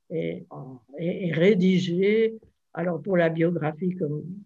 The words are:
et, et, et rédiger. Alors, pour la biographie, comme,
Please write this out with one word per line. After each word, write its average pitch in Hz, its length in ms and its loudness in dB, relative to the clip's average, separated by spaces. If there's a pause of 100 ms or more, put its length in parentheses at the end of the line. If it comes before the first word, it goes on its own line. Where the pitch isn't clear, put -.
(100)
et, 165 360 -6 (520)
et, 180 300 -4
et 160 40 -2
rédiger. 185 1000 4 (400)
Alors, 170 260 -4
pour 190 160 -2
la 165 140 6
biographie, 165 680 0
comme, 151 260 -4 (240)